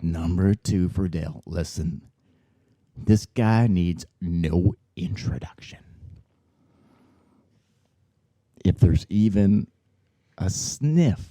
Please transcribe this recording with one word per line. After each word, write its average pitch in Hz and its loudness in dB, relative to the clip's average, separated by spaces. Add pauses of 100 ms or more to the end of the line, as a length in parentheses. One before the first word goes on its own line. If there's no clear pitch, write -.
Number 85 0
two 92 0
for 95 -2
Dale. 80 -8
Listen, 82 -6 (920)
this - 2
guy 113 0
needs 87 0 (160)
no 85 0 (200)
introduction. - -10 (2750)
If - 2
there's 80 4
even 104 2 (720)
a 92 -4
sniff 151 -2